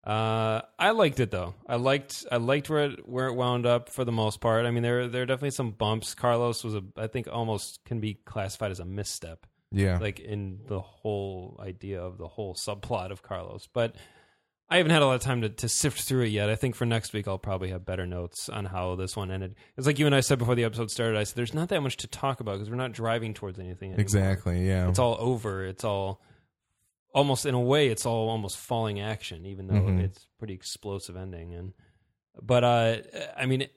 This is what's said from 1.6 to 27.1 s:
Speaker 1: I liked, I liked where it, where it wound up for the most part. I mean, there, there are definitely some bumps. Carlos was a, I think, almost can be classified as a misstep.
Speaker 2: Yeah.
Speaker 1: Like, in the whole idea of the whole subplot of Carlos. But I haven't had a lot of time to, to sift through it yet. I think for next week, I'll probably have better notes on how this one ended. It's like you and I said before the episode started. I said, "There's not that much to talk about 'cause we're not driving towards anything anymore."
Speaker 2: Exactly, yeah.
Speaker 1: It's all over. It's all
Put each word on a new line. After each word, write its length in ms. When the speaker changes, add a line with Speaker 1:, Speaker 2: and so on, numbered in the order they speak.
Speaker 1:
I 120
liked, 540
I 60
liked 320
where 160
it, 240
where 180
it 60
wound 320
up 240
for 160
the 60
most 280
part. 280
I 20
mean, 140
there, 240
there 160
are 20
definitely 240
some 220
bumps. 420
Carlos 500
was 120
a, 80
I 120
think, 200
almost 580
can 140
be 140
classified 460
as 100
a 60
misstep. 600
Speaker 2:
Yeah. 260
Speaker 1:
Like, 220
in 480
the 120
whole 800
idea 440
of 160
the 80
whole 260
subplot 560
of 140
Carlos. 500
But 220
I 80
haven't 140
had 100
a 60
lot 80
of 60
time 200
to, 80
to 180
sift 360
through 220
it 40
yet. 220
I 40
think 200
for 100
next 260
week, 160
I'll 120
probably 300
have 140
better 220
notes 420
on 180
how 280
this 240
one 140
ended. 240
It's 120
like 100
you 80
and 80
I 60
said 180
before 160
the 120
episode 260
started. 260
I 60
said, 120
"There's 200
not 140
that 120
much 160
to 100
talk 340
about 180
'cause 100
we're 60
not 160
driving 420
towards 240
anything 320
anymore." 120
Speaker 2:
Exactly, 680
yeah. 200
Speaker 1:
It's 120
all 200
over. 460
It's 180
all 380